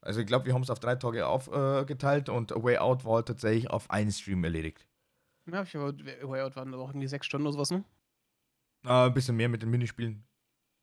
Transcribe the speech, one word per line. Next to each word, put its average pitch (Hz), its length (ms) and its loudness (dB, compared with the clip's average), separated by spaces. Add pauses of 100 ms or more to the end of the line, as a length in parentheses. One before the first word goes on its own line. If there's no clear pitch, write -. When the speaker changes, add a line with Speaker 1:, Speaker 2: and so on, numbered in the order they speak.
Speaker 1:
Also 104 180 -4
ich 110 80 -2
glaub, 131 180 2
wir 127 80 2
haben's 127 160 0
auf 117 100 -2
drei 120 160 0
Tage 117 320 -2
auf, 131 200 0
äh, 139 380 0
geteilt 139 420 0
und 113 240 -2
A 113 100 -2
Way 120 180 4
Out 127 260 2
war 113 180 4
tatsächlich 113 460 0
auf - 200 -2
einen 107 220 2
Stream 95 320 -2
erledigt. 80 420 -2 (680)
Speaker 2:
Ja, 190 120 -4
ich, 180 120 -10
aber 143 220 -4
Way 135 460 -8
Out 135 120 -6
waren 131 180 -10
aber 127 100 -10
auch 135 60 -10
irgendwie 139 180 -6
sechs 139 180 -6
Stunden 147 220 -2
oder 143 60 0
sowas, 147 180 -2
ne? 185 120 -2 (1000)
Speaker 1:
Äh, 127 40 -10 (180)
ein 127 60 4
bisschen 127 220 0
mehr 117 140 2
mit 117 140 -2
den 113 80 0
Minispielen. 117 520 -2 (600)